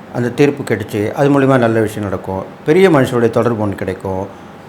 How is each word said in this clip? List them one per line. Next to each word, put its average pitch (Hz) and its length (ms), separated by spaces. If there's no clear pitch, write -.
அந்த 120 160
தீர்ப்பு 139 460
கிடைச்சு 107 360
அது 143 300
மூலிமா 135 160
நல்ல 113 220
விஷயம் 104 300
நடக்கும். 95 340
பெரிய 185 240
மனுஷருடைய 123 400
தொடர்பு 113 380
ஒண்ணு 98 80
கிடைக்கும், 95 520